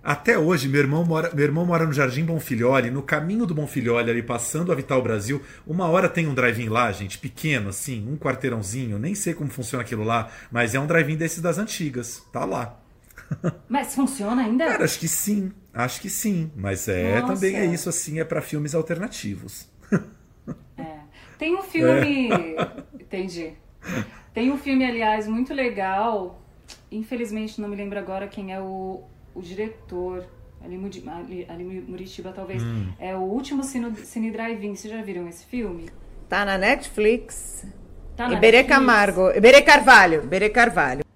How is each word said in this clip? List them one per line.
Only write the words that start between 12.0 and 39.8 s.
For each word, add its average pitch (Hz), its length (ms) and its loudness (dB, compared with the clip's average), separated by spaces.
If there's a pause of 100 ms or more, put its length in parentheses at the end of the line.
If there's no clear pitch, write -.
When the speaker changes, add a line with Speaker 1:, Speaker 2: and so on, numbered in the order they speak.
Speaker 1:
Tá 131 140 -6
lá. 156 340 -6 (520)
<laughs> - 400 -4
Speaker 2:
Mas 262 240 -2
funciona 247 480 0
ainda? 247 240 2
Speaker 1:
Cara, 285 180 0
acho - 160 -2
que 160 80 -4
sim. 202 420 -2 (220)
Acho 123 300 -4
que 196 80 -8
sim. 165 440 -2
Mas 95 340 -4
é, 95 340 2
Speaker 2:
Nossa. - 120 0
Speaker 1:
também 190 220 0
é 202 80 0
isso, 170 240 -2
assim, 160 320 -6
é 160 40 -2
pra 156 180 -4
filmes 151 320 -4
alternativos. 160 920 -6 (240)
<laughs> - 840 -6
Speaker 2:
É. 160 220 -14 (400)
Tem 330 180 0
um 381 60 -4
filme 285 680 2
Speaker 1:
É. 165 380 -2 (240)
<laughs> 277 80 -20
Speaker 2:
Entendi. 170 540 -8 (800)
Tem 254 180 0
um 269 60 -4
filme, 262 260 0
aliás, 220 420 0
muito 247 280 -2
legal. 202 880 -2 (500)
Infelizmente, 220 680 -6
não 202 60 -6
me 202 80 -8
lembro 202 220 -8
agora 190 300 -8
quem 190 240 -12
é 190 80 -8
o, 190 420 -10 (320)
o 185 60 -12
diretor. 180 840 -8 (380)
Ali, 175 140 -14
Mudi-, 190 320 -12
ali, 175 400 -12
ali 175 160 -14
em 185 180 -10
Muritiba, 180 500 -14
talvez. 185 300 -8
Speaker 1:
Hum. 113 260 -6 (100)
Speaker 2:
É 185 180 -8
o 190 40 -6
Último 269 440 -4
Sino-, 233 320 -6
Cine 226 340 -6
Drive-In. 214 460 -6
Vocês 214 160 -12
já 226 100 -8
viram 175 260 -8
esse - 180 -18
filme? 180 420 -6 (400)
Speaker 3:
Tá 196 160 0
na 196 140 0
Netflix. 226 1080 0 (520)
Speaker 2:
Tá 240 120 -4
na 185 80 0
Speaker 3:
Iberê 220 220 8
Speaker 2:
Netflix? 277 200 6
Speaker 3:
Camargo. 202 520 6
Iberê 254 320 10
Carvalho. 220 600 10